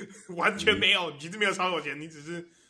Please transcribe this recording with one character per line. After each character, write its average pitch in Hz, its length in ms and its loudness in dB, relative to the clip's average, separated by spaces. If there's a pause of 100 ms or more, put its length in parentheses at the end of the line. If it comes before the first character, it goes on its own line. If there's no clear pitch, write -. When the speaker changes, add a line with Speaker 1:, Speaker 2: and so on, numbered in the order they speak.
Speaker 1:
<laughs> - 340 -14
完 165 220 2
全 214 220 4
没 196 140 4
有。 180 180 2
Speaker 2:
嗯。 143 60 -10
Speaker 1:
你 139 40 -16
其 165 100 -10
实 208 60 -10
没 208 80 0
有 196 80 4
超 185 160 0
有 175 140 0
钱， 147 180 -6
你 160 80 -8
只 151 140 -16
是 170 260 -8 (220)